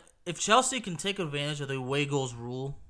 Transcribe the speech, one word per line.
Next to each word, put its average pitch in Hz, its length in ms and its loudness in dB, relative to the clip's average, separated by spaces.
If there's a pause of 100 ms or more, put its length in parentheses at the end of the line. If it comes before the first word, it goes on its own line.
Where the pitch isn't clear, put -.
(260)
if 170 120 -4
Chelsea 247 420 6
can 180 160 -6
take 196 220 -4
advantage 147 440 -2
of 131 60 -6
the 135 80 -2
away 135 280 0
goals 135 300 0
rule, 127 560 -6